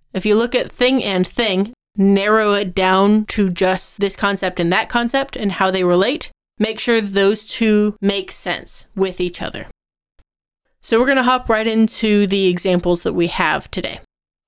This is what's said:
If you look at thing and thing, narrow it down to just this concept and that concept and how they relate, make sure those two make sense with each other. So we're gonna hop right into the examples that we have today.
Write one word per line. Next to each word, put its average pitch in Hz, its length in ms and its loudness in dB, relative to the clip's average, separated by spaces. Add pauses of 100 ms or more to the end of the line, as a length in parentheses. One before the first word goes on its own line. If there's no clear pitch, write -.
(140)
If 185 120 -4
you 208 100 4
look 240 200 2
at - 160 -2
thing 254 320 2
and 185 240 0
thing, 208 460 -2 (240)
narrow 202 560 4
it 202 200 -2
down 196 520 4
to 202 240 0
just 185 500 -2
this 196 160 -2
concept 190 460 -2
and 170 100 0
that 202 160 0
concept 240 480 -2
and 202 160 -2
how 190 180 0
they 185 140 0
relate, 190 460 2 (300)
make 220 200 -2
sure 233 200 0
those 202 460 0
two 208 560 2
make 196 300 -2
sense - 640 -8
with 185 260 -2
each 175 220 -6
other. - 240 -10 (1120)
So 196 180 2
we're 254 80 2
gonna 269 140 2
hop 254 280 0
right 220 180 0
into 220 580 2
the 190 220 0
examples 180 560 0
that - 100 -2
we 175 140 0
have 156 420 -2
today. - 300 -8 (480)